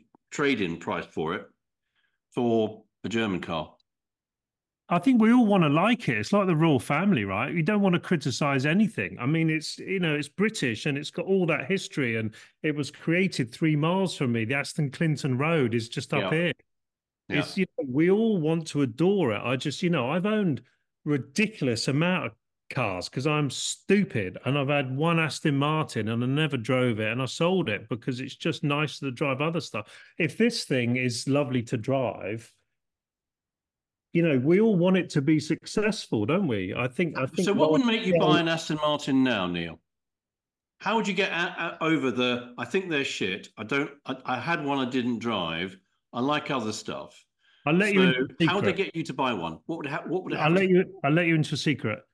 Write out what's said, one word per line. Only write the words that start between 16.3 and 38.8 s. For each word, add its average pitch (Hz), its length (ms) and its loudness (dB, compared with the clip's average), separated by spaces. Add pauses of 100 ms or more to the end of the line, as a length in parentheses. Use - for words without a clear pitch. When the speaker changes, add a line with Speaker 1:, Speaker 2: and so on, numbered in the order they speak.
Speaker 1:
Yeah. 156 40 2
Speaker 2:
here. 170 160 0 (760)
Speaker 1:
Yeah. 147 100 0
Speaker 2:
It's, - 180 -4
you 190 80 2 (120)
know, 160 100 -4
we 156 240 2
all 220 300 2
want 160 260 0
to 143 140 -2
adore 156 500 2
it. 101 100 -2
I 120 140 -2
just, 131 260 -4
you 180 80 2
know, 131 200 0
I've 175 160 -2
owned 208 360 0 (440)
ridiculous 147 840 -2
amount 156 380 0
of 113 60 -8 (380)
cars 95 380 -4
'cause 127 180 -6
I'm 151 240 0
stupid, - 960 0
and 139 140 0
I've 139 100 0
had 139 260 0
one 165 280 2
Aston 147 360 0
Martin 143 520 0
and 117 120 0
I 123 60 0
never 143 300 0
drove 123 420 2
it, 107 140 -2
and 127 80 -4
I 131 40 -2
sold 170 440 0
it 104 180 -4
because 123 320 -6
it's 120 160 -10
just - 260 -4
nicer 147 440 -2
to 135 60 -4
drive 131 280 -2
other 160 220 -2
stuff. - 260 -8 (300)
If 165 200 -2
this 233 280 2
thing 123 320 0
is 127 320 -2
lovely 131 340 0
to 123 140 -4
drive, 113 760 -4 (1600)
you 170 80 4
know, 160 180 4
we 160 200 4
all 220 160 4
want 185 220 4
it 175 140 -2
to 151 100 0
be 156 180 4
successful, 185 840 -2
don't 170 220 0
we? 101 260 -2
I 123 160 -2
think, 170 280 -4
I 131 100 -2
think 190 180 -2
Speaker 1:
So 202 80 2
what 156 180 4
would 196 140 4
make 226 200 0
you 185 100 2
Speaker 2:
yeah. 165 40 6
Speaker 1:
buy 165 220 6
an 165 80 0
Aston 160 320 -2